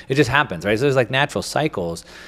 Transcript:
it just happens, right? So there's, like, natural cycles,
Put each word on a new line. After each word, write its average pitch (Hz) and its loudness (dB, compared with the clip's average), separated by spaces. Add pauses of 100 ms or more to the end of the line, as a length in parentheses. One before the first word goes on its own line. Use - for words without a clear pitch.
it 135 0
just 139 4
happens, 131 0
right? 107 2
So 123 0
there's, 139 2
like, 127 2
natural 135 0
cycles, 139 -4 (240)